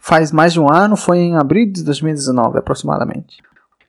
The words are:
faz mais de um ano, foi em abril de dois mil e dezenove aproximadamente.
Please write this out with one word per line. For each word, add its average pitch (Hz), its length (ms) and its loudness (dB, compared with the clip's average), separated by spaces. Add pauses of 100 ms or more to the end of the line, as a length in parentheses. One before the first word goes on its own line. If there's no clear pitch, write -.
faz 160 320 0
mais 160 180 4
de 165 80 0
um 143 100 4
ano, 196 280 2
foi 175 220 0
em 170 180 0
abril 180 340 2
de 185 100 -8
dois 143 200 -4
mil 156 100 -2
e - 20 -4
dezenove 127 460 -2
aproximadamente. - 800 -6 (520)